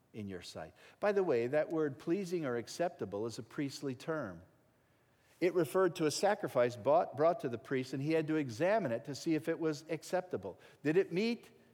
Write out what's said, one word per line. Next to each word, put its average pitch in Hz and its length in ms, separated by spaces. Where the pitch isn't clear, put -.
in 104 160
your 92 140
sight." 80 320
By 208 140
the 196 100
way, 123 240
that 151 240
word 156 260
pleasing 175 480
or 123 120
acceptable 113 720
is 113 120
a 117 60
priestly 139 500
term. 123 480
It 170 140
referred 180 420
to 160 100
a 147 40
sacrifice 139 640
bought, 135 400
brought 165 240
to 147 80
the 120 80
priest, 131 380
and 135 80
he 151 100
had 160 140
to 156 100
examine 151 560
it 117 140
to 147 80
see 160 220
if 151 120
it 165 100
was 156 300
acceptable. 151 720
Did 160 160
it 190 140
meet 226 360